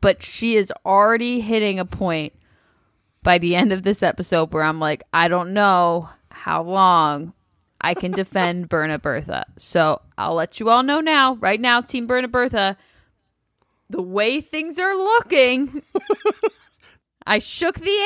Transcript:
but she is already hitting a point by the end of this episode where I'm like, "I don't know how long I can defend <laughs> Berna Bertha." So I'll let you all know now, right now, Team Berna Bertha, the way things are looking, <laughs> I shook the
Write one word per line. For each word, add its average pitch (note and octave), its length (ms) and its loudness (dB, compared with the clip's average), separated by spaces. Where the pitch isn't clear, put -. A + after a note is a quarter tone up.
but G3 220 2
she A3+ 320 -2
is G3+ 180 2
already A3+ 560 2
hitting G#3+ 380 0
a F#3 60 -4
point E3 480 -4
by F3+ 160 4
the F3 180 0
end G3 160 4
of F#3+ 120 -2
this G3 180 0
episode E3+ 520 0
where D#3 100 0
I'm D#3 160 -2
like, D#3 240 -2
"I E3 140 4
don't F3+ 260 -2
know F3 560 2
how D#3+ 320 -4
long E3+ 720 2
I F3 120 -2
can F3+ 180 -6
defend F3+ 580 -2
<laughs> - 0 -
Berna D#3 280 -2
Bertha." C#3 480 -6
So D#3 440 0
I'll D#3+ 160 -4
let E3 260 -4
you A3 100 0
all A#3+ 140 6
know C#4+ 160 0
now, C#4+ 360 2
right A3 260 -2
now, A#3+ 200 2
Team A#3+ 260 -8
Berna B3+ 200 -2
Bertha, A#3 480 -2
the F3+ 120 -6
way G#3 400 -2
things D#4+ 380 -8
are G4 160 -2
looking, C#4+ 880 0
<laughs> - 760 -20
I G#3+ 100 2
shook E4+ 380 -4
the E4 140 -6